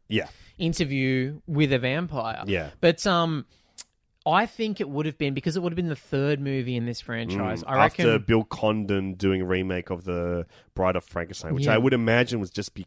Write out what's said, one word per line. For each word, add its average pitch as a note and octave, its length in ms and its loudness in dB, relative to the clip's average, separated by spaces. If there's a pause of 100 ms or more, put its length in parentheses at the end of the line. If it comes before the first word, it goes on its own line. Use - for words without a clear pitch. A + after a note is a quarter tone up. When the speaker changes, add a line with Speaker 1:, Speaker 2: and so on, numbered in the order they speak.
Speaker 1:
Yeah. G#2+ 200 0 (300)
Speaker 2:
Interview C#3 880 0
with D3 260 2
a C3 60 4
Vampire. B2+ 680 -4
Speaker 1:
Yeah. F2 220 0 (140)
Speaker 2:
But, E3+ 240 4
um, E3 400 0 (800)
I F#3 220 4
think A3 340 -4
it D#3 80 -4
would C#3+ 180 -2
have D3+ 120 -6
been, C#3 160 -2
because D3+ 220 -2
it F#3 80 -2
would F3 80 -2
have E3 40 -8
been F3 120 -2
the D3 80 -4
third C#3+ 440 0
movie C3+ 360 -2
in A#2 100 -2
this A#2+ 140 -6
franchise. A2+ 640 -4
Speaker 1:
Mm, - 40 -12
Speaker 2:
I C3+ 100 -2
reckon A#2 280 4
Speaker 1:
after A2+ 140 6
Bill A2+ 240 4
Condon G2+ 680 0
doing F#2+ 260 2
a F#2 40 -2
remake F#2 460 -2
of F2+ 140 -6
The F2 420 -2 (280)
Bride F#2 200 2
of F2 80 -4
Frankenstein, E2 540 -8
which C3+ 80 0
Speaker 2:
Yeah. A#2 100 4
Speaker 1:
I A2 40 6
would C3 140 4
imagine A#2 460 2
was G2 120 -4
just - 220 -8
be G2 140 -12